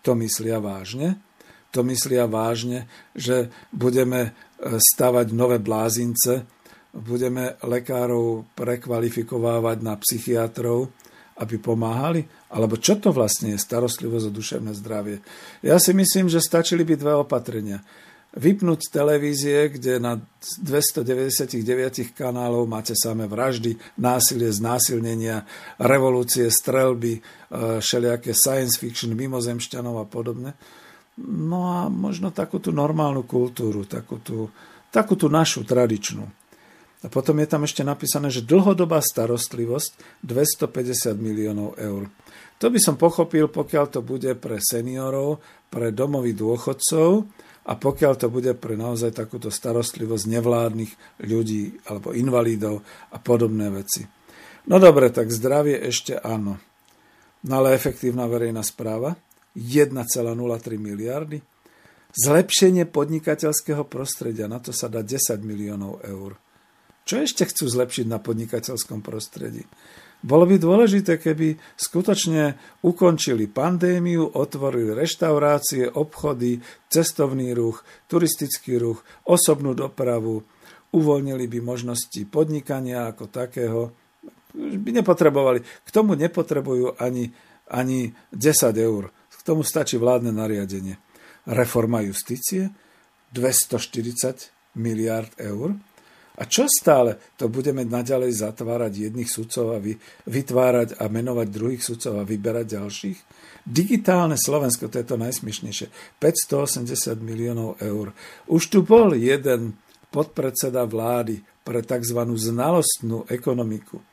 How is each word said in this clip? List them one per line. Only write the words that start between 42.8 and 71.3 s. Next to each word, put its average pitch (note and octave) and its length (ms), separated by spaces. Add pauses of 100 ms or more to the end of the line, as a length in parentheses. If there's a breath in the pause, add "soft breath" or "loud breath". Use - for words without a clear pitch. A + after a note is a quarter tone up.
som D3 160
pochopil, D#3+ 480
pokiaľ D3 480
to C3 80
bude B2+ 240 (160)
pre A#2 160
seniorov, C3 800 (320 loud breath)
pre A#2 240
domovy B2+ 400
dôchodcov D3 960 (400 loud breath)
a - 80
pokiaľ C#3 400
to B2 80
bude B2 320
pre A#2 160
naozaj A#2 400
takúto A2+ 400
starostlivosť A2+ 720
nevládnych A2+ 960
ľudí A2 640
alebo G#2 240
invalidov A2+ 720 (320 loud breath)
a - 80
podobné A2 480
veci. G2 320 (640 loud breath)
No F#3+ 160
dobre, C#3+ 320
tak A2+ 160
zdravie C3+ 480
ešte B2 400
áno. G#2 400 (880 soft breath)
No C3 60 (100)
ale C3+ 140
efektívna B2 500
verejná A#2 380
správa, A2+ 500 (380)
jedna C3 560
celá A#2 240
nula A#2 240
tri A2+ 240
miliardy. B2 580 (800 soft breath)
Zlepšenie F3 720
podnikateľského D3+ 960
prostredia, A#2+ 640
na A2+ 80
to B2 160
sa A#2+ 160
dá A2 160
desať A2 400
miliónov G2+ 560
eur. G2 400 (640 soft breath)
Čo A3+ 160
ešte - 240
chcú - 240
zlepšiť B2 400
na A2+ 80
podnikateľskom A2+ 880
prostredí? A2+ 640 (560 loud breath)
Bolo D#3+ 240
by G3 80
dôležité, F#3+ 640
keby D#3 320 (240 loud breath)